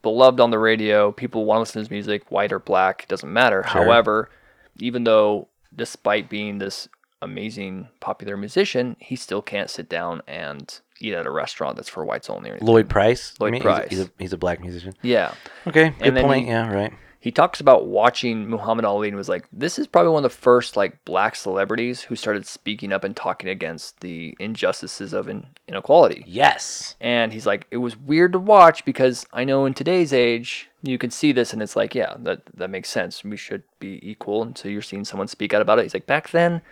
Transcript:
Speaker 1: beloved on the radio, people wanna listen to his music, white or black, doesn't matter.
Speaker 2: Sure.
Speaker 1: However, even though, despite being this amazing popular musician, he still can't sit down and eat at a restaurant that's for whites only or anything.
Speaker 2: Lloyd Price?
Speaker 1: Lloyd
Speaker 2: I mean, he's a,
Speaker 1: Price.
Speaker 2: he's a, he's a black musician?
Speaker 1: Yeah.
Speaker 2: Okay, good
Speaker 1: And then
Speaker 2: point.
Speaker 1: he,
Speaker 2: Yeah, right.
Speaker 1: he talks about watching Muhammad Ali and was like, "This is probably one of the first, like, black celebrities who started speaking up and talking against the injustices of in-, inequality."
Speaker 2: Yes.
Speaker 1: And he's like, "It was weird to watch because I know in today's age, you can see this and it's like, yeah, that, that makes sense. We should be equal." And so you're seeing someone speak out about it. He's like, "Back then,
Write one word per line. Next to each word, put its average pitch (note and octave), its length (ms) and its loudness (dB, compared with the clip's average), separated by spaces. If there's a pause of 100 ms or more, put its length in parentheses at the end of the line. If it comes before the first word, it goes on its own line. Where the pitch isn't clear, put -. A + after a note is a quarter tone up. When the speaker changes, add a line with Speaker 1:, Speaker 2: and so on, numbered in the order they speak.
Speaker 1:
beloved B2 360 6
on A#2+ 120 4
the A2 80 2
radio, G#2+ 520 4
people A#2 340 -6
wanna A2 160 2
listen A2 120 -6
to A2 60 -8
his G#2+ 120 -8
music, G#2 400 -6
white G2+ 200 0
or G2 80 -2
black, F#2+ 480 0
doesn't E2+ 260 -8
matter. G#2+ 300 2
Speaker 2:
Sure. G2 220 0
Speaker 1:
However, A2 440 4 (500)
even A#2+ 240 -4
though, G#2+ 440 4 (280)
despite G#2 540 -4
being G#2 300 -8
this G2 280 -8 (340)
amazing G2 680 -12 (120)
popular G2+ 380 -10
musician, B2 600 -2
he - 160 -12
still G#2 260 -8
can't G2+ 300 -6
sit - 180 -14
down E2+ 380 -6
and D2 540 -14 (180)
eat G#2+ 140 -8
at E2+ 120 -6
a C2+ 60 -6
restaurant D2 440 -6
that's - 140 -16
for - 160 -10
whites A1+ 240 -6
only G1+ 200 -10
or G1+ 40 -12
anything. G#2 140 -6
Speaker 2:
Lloyd A2+ 220 6
Price? A2 500 2
Speaker 1:
Lloyd G#2+ 100 0
Speaker 2:
I - 40 -2
mean, A#2 80 -4
he's - 100 0
a, - 40 4
Speaker 1:
Price. - 140 -4
Speaker 2:
he's F#2 120 -4
a, F2+ 80 -6 (100)
he's F#2 140 -8
a F2+ 40 -4
black F2 240 -4
musician? F2+ 400 -12
Speaker 1:
Yeah. A#2 320 0 (320)
Speaker 2:
Okay, D#3+ 320 4
good - 100 0
Speaker 1:
And B2+ 100 4
then B2+ 80 4
Speaker 2:
point. C3 200 2
Speaker 1:
he, A#2+ 60 -4
Speaker 2:
Yeah, A2+ 200 0
right. G2+ 220 -2 (260)
Speaker 1:
he A#2+ 120 -6
talks - 280 2
about C3+ 280 6
watching A2 600 0
Muhammad A2+ 380 -2
Ali G#2 220 0
and G2+ 100 -6
was F#2+ 120 -6
like, F2+ 220 -6
"This D3 280 -6
is D4+ 80 -6
probably E3+ 240 4
one D3+ 120 2
of B2 80 0
the - 60 -18
first, B2 400 2
like, G2 280 -2
black G2 300 -2
celebrities A2+ 680 -4
who A#2+ 120 -10
started G#2 300 -4
speaking G#2 480 -8
up F#2+ 100 -2
and G2 120 -6
talking - 340 -6
against E2 520 -10
the E2 380 -12
injustices F#2+ 720 -6
of G2+ 140 -6
in-, G#2 200 -12 (200)
inequality." B2+ 600 4
Speaker 2:
Yes. - 720 0
Speaker 1:
And A#2 320 0
he's A2 140 -10
like, G2+ 240 -2
"It A#2+ 60 -6
was A#2+ 200 -6
weird D#3 360 2
to F#3 60 0
watch F#3 460 8
because C3 480 2
I B2 100 -4
know C3+ 220 2
in C3+ 80 0
today's D#3+ 400 0
age, A#2+ 560 0 (140)
you B2+ 160 -4
can B2 100 -4
see D3 220 2
this A#2+ 220 2
and A2 80 -4
it's G#2 140 -6
like, G#2+ 200 0
yeah, A2+ 240 -2
that, F2+ 220 -4 (140)
that F#2 140 -8
makes F#2+ 200 -10
sense. F#2 340 -6
We G#2 140 -10
should - 260 -12 (160)
be G2 280 -14
equal." G#2 360 -4
And A#2 140 -12
so - 120 -14
you're G#2 140 -8
seeing G2+ 220 -10
someone G2+ 220 -6
speak - 260 -6
out G#2 80 4
about G#2 180 4
it. A2 40 4
He's - 100 -8
like, F#2 140 -6
"Back D3 240 -2
then, E3+ 300 2 (100)